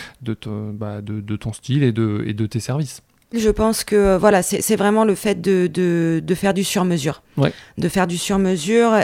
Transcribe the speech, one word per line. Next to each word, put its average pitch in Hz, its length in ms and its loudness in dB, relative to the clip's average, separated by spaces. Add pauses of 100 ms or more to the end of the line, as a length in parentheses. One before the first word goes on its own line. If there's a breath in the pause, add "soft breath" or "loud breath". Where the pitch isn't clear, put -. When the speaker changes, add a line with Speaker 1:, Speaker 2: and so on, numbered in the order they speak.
(200 loud breath)
Speaker 1:
de 117 140 -6
te-, 107 380 -10
bah, 104 280 -8
de, 104 220 -8
de 107 140 -6
ton 107 180 -8
style 139 280 -2
et 123 100 4
de, 107 340 0
et 110 80 -4
de 107 120 -2
tes 113 140 -4
services. 135 400 -6 (320)
Speaker 2:
Je 220 160 0
pense 214 340 0
que, - 140 0
euh, 196 220 4
voilà, 196 240 4
c'est, - 180 -2
c'est - 160 0
vraiment 214 300 2
le 202 80 2
fait 196 260 -2
de, 185 260 2
de, 170 560 0
de 160 120 -2
faire 196 180 0
du 190 100 0
sur-mesure. 175 600 -2 (160)
Speaker 1:
Ouais. 143 160 2 (240 loud breath)
Speaker 2:
De 175 100 -2
faire 185 180 0
du 175 120 -4
sur-mesure 196 840 2